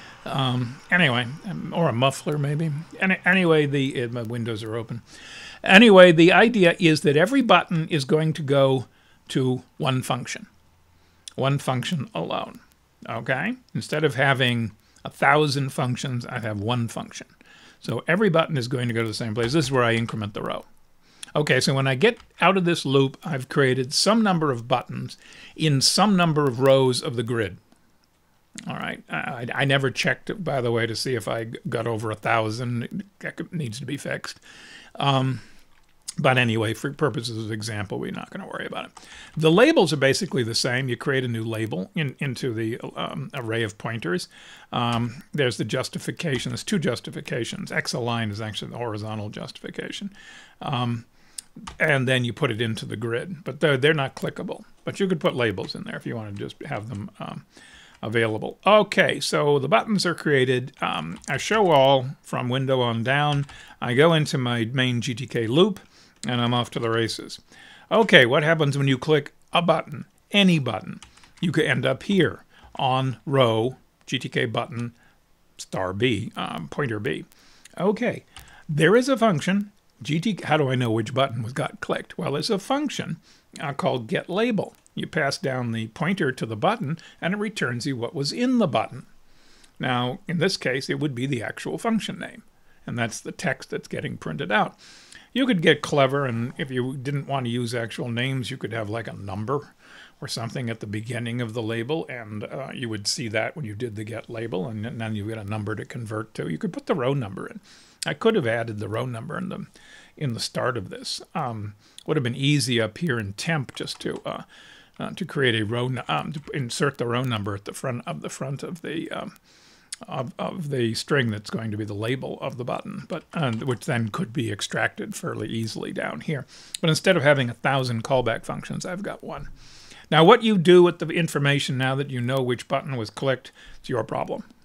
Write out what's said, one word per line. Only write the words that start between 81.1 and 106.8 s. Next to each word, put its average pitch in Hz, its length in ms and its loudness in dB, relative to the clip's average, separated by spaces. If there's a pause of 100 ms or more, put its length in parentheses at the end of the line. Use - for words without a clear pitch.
button 127 300 0
was 117 100 -8
got 143 280 -6
clicked? - 360 -6
Well, 151 160 -4
there's 151 160 -2
a 202 100 0
function, 269 600 -4 (420)
uh, 139 140 -6
called 127 320 -2
get 139 240 -4
label. 220 420 0 (240)
You - 100 -6
pass 139 320 -2
down 127 320 -4
the 113 180 -4
pointer 165 440 -2
to - 120 -8
the 110 120 -6
button, 165 420 -2 (220)
and 170 120 -2
it 208 60 -4
returns 151 480 -4
you 135 100 -4
what 117 180 -6
was 143 180 -4
in 247 260 0
the 214 80 4
button. 117 400 -2 (720)
Now, 127 480 -2
in 170 120 -2
this 185 180 0
case, 131 340 -4
it 139 80 -4
would 143 160 -2
be 123 120 -4
the 127 180 -4
actual - 340 -8
function 226 400 -2
name, - 240 -14 (440)
and 113 120 -8
that's 117 220 -4
the - 120 -12
text - 380 -6
that's - 180 -8
getting - 280 -8
printed 151 340 -8
out. 208 260 0 (560)
You 262 140 0
could 202 160 2
get 156 180 6
clever, 139 460 2
and 120 320 -4
if 143 140 -6
you 127 240 -2
didn't 135 320 -4
want 135 180 -2
to 117 40 -2
use 117 220 -2
actual 120 360 -6
names, 123 420 -2
you 135 60 -10
could 107 160 -8
have, 110 180 -4
like, 110 160 -6
a - 60 -10
number 107 640 -6 (460)
or 143 60 -12
something 117 420 -6
at 113 120 -6
the 117 80 -12
beginning 117 520 -6
of 113 140 -6
the 120 80 -4
label, 117 460 -4
and, 107 360 -10
uh, 143 300 -10
you 123 140 -8
would 104 180 -6
see 123 220 -4
that 110 260 -2
when 156 100 -10
you 104 120 -8
did 113 180 -6
the 107 100 -8
get 110 240 -12
label, 117 380 -6
and, 107 180 -8
and 120 160 -8
then 110 140 -4
you 101 140 -6
get 110 100 -8
a 107 60 -12
number 104 320 -6
to 117 80 -8
convert 110 500 -8
to. 147 140 -6
You 156 100 -4
could 190 140 -4
put 277 140 -10